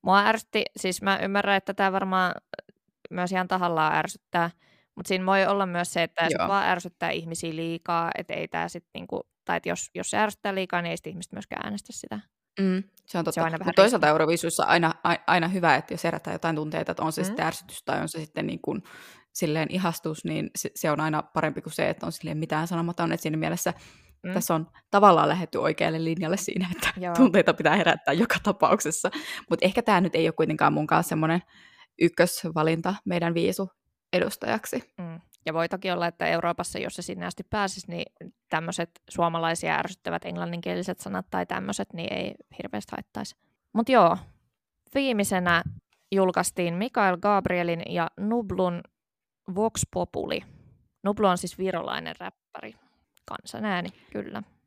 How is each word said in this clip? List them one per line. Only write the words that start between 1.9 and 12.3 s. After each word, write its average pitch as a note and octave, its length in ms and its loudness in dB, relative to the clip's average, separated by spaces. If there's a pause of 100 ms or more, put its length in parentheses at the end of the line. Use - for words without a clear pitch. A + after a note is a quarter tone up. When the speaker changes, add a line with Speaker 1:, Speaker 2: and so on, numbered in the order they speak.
Speaker 1:
varmaan F#3 420 0 (760)
myös F3+ 220 -4
ihan F#3 160 0
tahallaan E3 460 2
ärsyttää, E3+ 560 -2 (440)
mut F3+ 120 -12
siinä F#3 200 -2
voi F#3+ 200 4
olla G3 200 2
myös F3 260 -4
se, E3+ 100 0
että D#3+ 120 -4
tää E3 140 0
sit D#3+ 100 0
Speaker 2:
Joo. - 100 0
Speaker 1:
vaan G3 200 2
ärsyttää F3 420 -2
ihmisiä E3 460 -6
liikaa, E3 640 -4
et - 120 -10
ei F3 180 -6
tää E3+ 200 -4
sit E3+ 160 -12 (100)
niinku, - 340 -8 (160)
tai E3+ 120 -2
et - 100 -6
jos, F3 280 -6
jos F3+ 160 -6
se G3+ 80 0
ärsyttää G#3 360 -2
liikaa, F3+ 280 -4
niin E3+ 80 -6
ei E3 60 -4
sit - 100 -14
ihmiset F3 260 -12
myöskään - 320 -10
äänestä G3+ 280 -10
sitä. - 280 -12 (400)